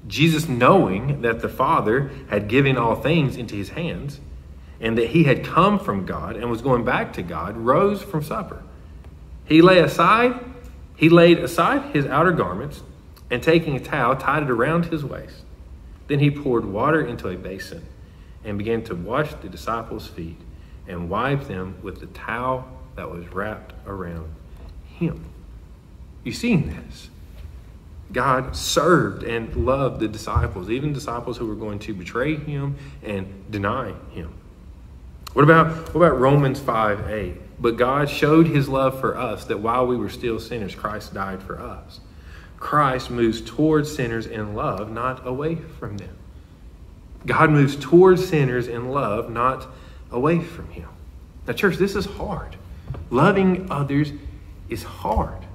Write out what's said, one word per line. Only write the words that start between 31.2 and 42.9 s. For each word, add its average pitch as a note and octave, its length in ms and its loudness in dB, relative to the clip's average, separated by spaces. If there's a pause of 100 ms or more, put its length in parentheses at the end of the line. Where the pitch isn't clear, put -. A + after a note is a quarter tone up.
who A#2+ 80 -4
were G#2+ 80 -6
going G#2 260 -8
to A2 140 -8
betray A#2+ 420 -4
him C#3 400 -6 (260)
and G2 240 -6 (240)
deny G#2 440 -4 (160)
him. E2 180 -10 (1040)
What C3+ 100 4
about, D#3+ 520 6
what E3 120 8
about C3+ 140 4
Romans C3+ 400 4
five G#2+ 480 0
eight? G#2 320 -6 (180)
"But A#2 180 2
God C3+ 340 2
showed D#3 360 6
his C3+ 220 2
love C3+ 320 0
for A2+ 160 0
us, A2+ 300 -6
that G2+ 140 -2
while A#2+ 260 2
we B2 100 0
were G#2 140 -4
still A2+ 280 -4
sinners, A2 360 -8
Christ G#2 400 -8
died F#2+ 280 -6
for F#2+ 160 -12
us." - 400 -14 (600)
Christ C3 520 0